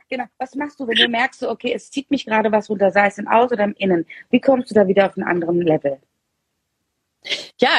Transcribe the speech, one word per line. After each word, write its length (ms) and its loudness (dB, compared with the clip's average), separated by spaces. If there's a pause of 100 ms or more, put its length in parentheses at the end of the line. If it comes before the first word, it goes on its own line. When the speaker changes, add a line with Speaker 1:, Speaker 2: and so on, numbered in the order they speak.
Speaker 1:
genau, 160 -8 (140)
was 160 -10
machst 240 -10
du, 80 -8
wenn 100 -2
du 100 4
merkst, 320 -4
so, 100 -6
okay, 240 -6
es 180 -10
zieht 200 -10
mich 140 -4
gerade 260 0
was 180 0
runter, 220 0
sei 160 2
es 120 -4
im 80 -8
Außen 280 2
oder 100 -2
im 120 -4
Innen? 280 0 (260)
Wie 100 4
kommst 300 2
du 40 -2
da 120 4
wieder 180 4
auf 120 -4
einen 100 -6
anderen 340 0
Level? 380 -2 (1600)
Speaker 2:
Ja, 200 2